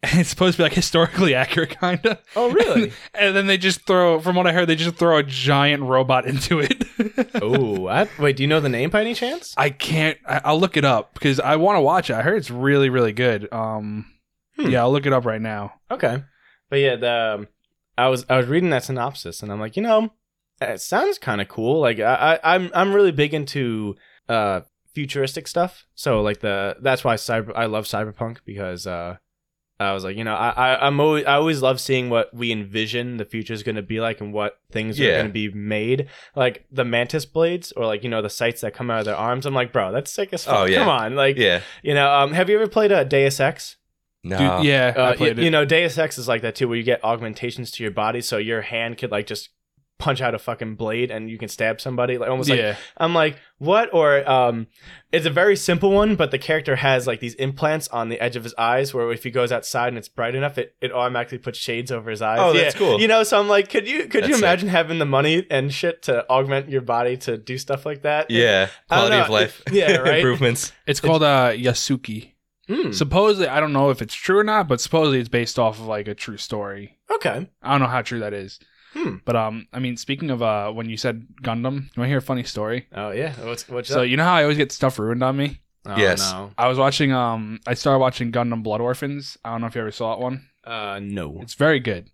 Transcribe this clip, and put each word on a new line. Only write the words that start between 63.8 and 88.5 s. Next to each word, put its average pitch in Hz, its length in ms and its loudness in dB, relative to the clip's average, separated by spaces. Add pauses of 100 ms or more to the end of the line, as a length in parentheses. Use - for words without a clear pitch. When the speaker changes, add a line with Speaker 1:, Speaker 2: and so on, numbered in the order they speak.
Speaker 2:
you, 294 200 -4
could - 60 -14
you 233 60 4
Speaker 3:
That's 285 140 2
sick. 226 80 2
Speaker 2:
imagine 185 260 2
having 165 300 0
the 156 80 0
money 151 440 2
and 139 220 0
shit 170 300 -4
to 120 260 -2
augment 135 400 0
your 135 140 -2
body 120 360 0
to 120 200 -6
do 127 180 -10
stuff 139 300 -6
like 143 160 -8
that?" 151 280 0
Speaker 3:
Yeah. 110 380 4 (220)
Speaker 2:
I 170 60 4
don't - 100 4
Speaker 3:
Quality 214 160 4
of 156 60 0
Speaker 2:
know. 107 40 0
Speaker 3:
life. 107 300 0 (100)
Speaker 2:
Yeah, 180 240 4
Speaker 3:
<laughs> - 0 -
Speaker 2:
right? 147 200 2
Speaker 3:
Improvements. 127 560 2 (140)
Speaker 1:
It's 139 140 -2
called, 156 220 4
uh, 135 300 4
Yasuki. 120 800 -2 (360)
Speaker 2:
Hmm. 220 240 -2
Speaker 1:
Supposedly, 175 560 2
I 135 120 2
don't 151 120 0
know 139 160 4
if 131 140 0
it's 107 120 -10
true 196 260 2
or 208 40 4
not, 214 240 0
but 165 100 2
supposedly 151 420 2
it's 117 100 -6
based 120 280 -2
off 110 200 2
of, 113 80 -12
like, 107 200 -4
a 104 80 -8
true 104 220 -12
story. 101 640 -10 (160)
Speaker 2:
Okay. 160 340 -4 (140)
Speaker 1:
I 127 80 -4
don't 139 100 4
know 131 60 2
how 123 160 -2
true 117 180 -8
that 104 140 -6
is. 98 260 -12 (320)
Speaker 2:
Hmm. 302 240 -6 (100)
Speaker 1:
But, 117 100 -2
um, 110 380 -4
I 117 40 -8
mean, 123 200 -4
speaking 139 320 -6
of, 120 120 -2
uh, 107 300 0
when 117 160 -8
you 110 80 -8
said 113 300 -6 (180)
Gundam, 123 380 -4
you 135 160 -14
wanna 123 100 -2
hear 139 80 2
a 131 60 0
funny 123 220 -4
story? 113 500 -6
Speaker 2:
Oh, 104 160 -8
yeah. 135 240 -6 (100)
What's, 117 240 -10
what's 123 220 -8
Speaker 1:
So, 131 100 0
Speaker 2:
up? 123 80 2
Speaker 1:
you 127 80 2
know 160 80 2
how 180 100 4
I 165 80 6
always 147 140 2
get 143 160 0
stuff - 260 0
ruined 117 240 -2
on 131 140 0
me? 139 240 -4 (240)
Speaker 2:
Oh, 101 140 -6
Speaker 3:
Yes. 95 340 2
Speaker 2:
no. 98 240 -10
Speaker 1:
I 117 100 2
was 127 120 2
watching, 139 340 2
um, 113 540 -2
I 123 80 -2
started 135 240 2
watching 123 340 0
Gundam 117 300 -2